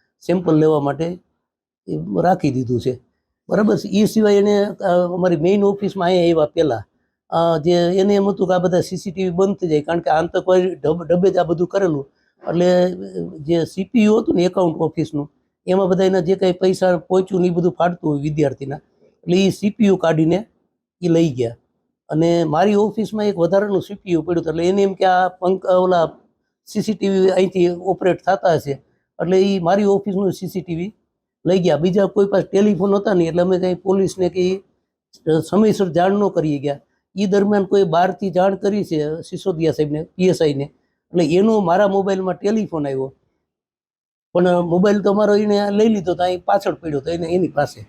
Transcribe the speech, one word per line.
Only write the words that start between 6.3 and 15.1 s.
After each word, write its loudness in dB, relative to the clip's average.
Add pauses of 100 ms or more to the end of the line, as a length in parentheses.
આવ્યા 2
પહેલા, -2 (460)
અ, 0
જે 0
એને 2
એમ 2
હતું -2
કે 0
આ 2
બધા 2
સી -8
સી -10
ટી -6
વી -2
બંધ 0
થઈ -4
જાય, 0
કારણ -4
કે -2
આતંકવાદી 0
ઢબ-, -4
ઢબે 2
જ 0
આ 2
બધું -2
કરેલું. -2 (400)
એટલે 2 (480)
જે 0
સી -8
પી 2
યુ 4
હતું 0
ને 2
એકાઉન્ટ 0
ઓફિસનું, -4 (360)